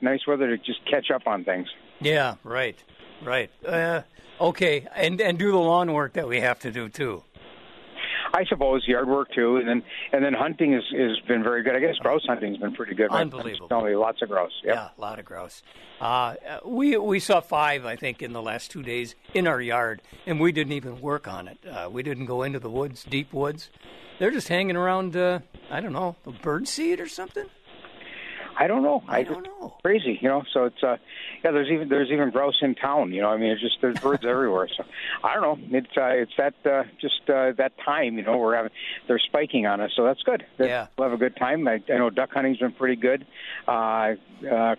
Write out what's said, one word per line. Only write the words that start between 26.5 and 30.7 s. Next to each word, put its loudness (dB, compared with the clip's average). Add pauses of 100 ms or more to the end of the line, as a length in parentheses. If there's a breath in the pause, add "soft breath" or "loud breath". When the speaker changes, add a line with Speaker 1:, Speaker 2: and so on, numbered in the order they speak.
Speaker 2:
seed -2
or -10
something? -10 (1120 loud breath)
Speaker 1:
I 2
don't 2
know. 2
Speaker 2:
I 2
Speaker 1:
I 2
Speaker 2:
don't -6
Speaker 1:
just -16
Speaker 2:
know. -14
Speaker 1:
Crazy, 2
you 2
know. 0 (100)
So 4
it's, -2